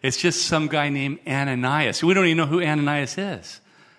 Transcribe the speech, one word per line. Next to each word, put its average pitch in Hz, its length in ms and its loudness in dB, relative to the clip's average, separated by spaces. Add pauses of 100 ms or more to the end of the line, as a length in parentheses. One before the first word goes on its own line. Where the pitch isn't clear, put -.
It's 131 160 -2
just - 300 0
some 156 200 0
guy 147 220 -2
named 139 360 -4
Ananias. 135 760 0
We 175 100 6
don't 190 120 4
even 160 120 4
know 165 80 2
who 160 160 0
Ananias 147 560 0
is. 185 440 -10 (380)